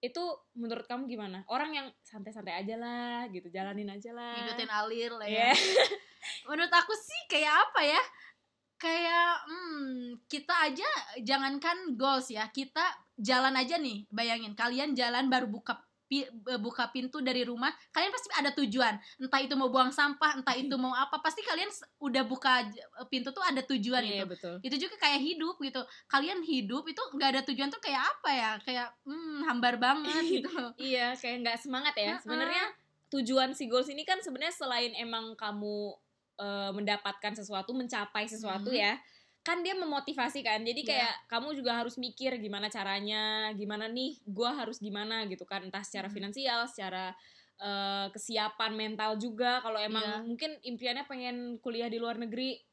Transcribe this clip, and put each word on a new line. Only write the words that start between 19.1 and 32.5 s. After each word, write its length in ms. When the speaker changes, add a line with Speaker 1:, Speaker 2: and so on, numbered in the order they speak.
Speaker 2:
Entah 180
itu 140
mau 160
buang 240
sampah, 420
entah 220
itu 180
mau 160
apa, 300
pasti 200
kalian 280
s-, 160
udah 260
buka 420
j-, 140
eh, 260
pintu 240
tuh 140
ada 160
tujuan 400
Speaker 1:
Iya, 160
Speaker 2:
gitu. 120
Speaker 1:
betul. 320
Speaker 2:
Itu 200
juga 180
kayak 240
hidup 380
gitu. 200
Kalian 340
hidup 440
itu 260
nggak 200
ada 140
tujuan 240
tuh 100
kayak 220
apa 300
ya? 200
Kayak, 280
hmm, 420
hambar 320
banget 520
Speaker 1:
<laughs> 120
Speaker 2:
gitu. 160
Speaker 1:
Iya, 360
kayak 240
nggak 200
semangat 360
ya. 220
Speaker 2:
Heeh. 20
Speaker 1:
Sebenarnya 460